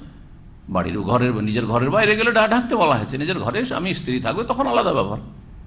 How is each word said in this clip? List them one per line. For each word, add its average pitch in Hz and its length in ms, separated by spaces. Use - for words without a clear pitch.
বাড়ির, 90 320
ঘরের, 120 320
নিজের 107 240
ঘরের 120 240
বাইরে 208 260
গেলে 226 160
ঢা-, 220 180
ঢাকতে 240 260
বলা 165 200
হয়েছে। 104 220
নিজের 160 200
ঘরে 117 200
আমি 175 200
স্ত্রী 127 260
থাকবে, 165 240
তখন 247 220
আলাদা 208 260
ব্যাপার, 104 260